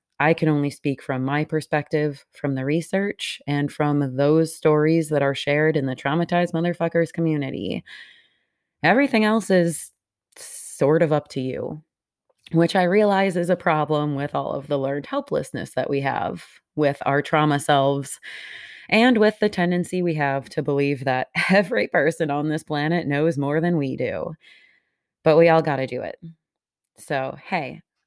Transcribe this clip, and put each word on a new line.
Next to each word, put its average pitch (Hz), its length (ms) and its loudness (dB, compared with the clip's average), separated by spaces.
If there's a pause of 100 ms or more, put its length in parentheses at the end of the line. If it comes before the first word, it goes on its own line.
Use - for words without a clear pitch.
(180)
I 151 140 4
can 165 160 0
only 143 220 0
speak 135 320 -6
from 131 220 -4
my 143 200 -2
perspective, 151 880 -4
from 139 220 -4
the 131 100 -4
research, 175 800 -4
and 143 240 0
from 143 460 0
those 156 380 2
stories 156 560 2
that 147 120 0
are 139 120 0
shared 151 420 0
in 135 100 0
the 127 100 -4
Traumatized 170 560 0
Motherfuckers 170 600 -2
community. 143 720 -4 (960)
Everything 220 420 4
else 214 260 0
is 175 420 0 (440)
sort - 640 -2
of 151 100 2
up 147 160 -2
to 139 120 -8
you, 131 420 -8 (720)
which 170 220 2
I 185 100 4
realize 196 520 2
is 175 140 0
a 175 60 4
problem 151 580 0
with 139 200 -4
all 143 180 -4
of 143 160 -8
the 147 100 0
learned 139 280 -4
helplessness - 680 -4
that - 160 -2
we 143 100 0
have 135 440 -4 (320)
with 143 280 2
our 139 160 2
trauma 151 400 2
selves 139 580 0 (720)
and 233 280 4
with 214 220 4
the 214 100 2
tendency 180 540 0
we 170 120 0
have 139 360 -2
to 151 120 -4
believe 143 420 0
that 127 240 -2 (100)
<laughs> - 120 -2
every 208 380 2
person 160 420 0
on 147 180 -2
this 156 140 -4
planet 156 440 -2
knows 143 320 0
more 143 220 0
than 175 180 2
we 135 180 -2
do. 104 380 -6 (880)
But 156 120 6
we 165 120 8
all 160 140 6
gotta 135 240 -2
do 123 160 -8
it. - 160 -12 (800)
So, 135 440 -6
hey, 156 380 -6 (260)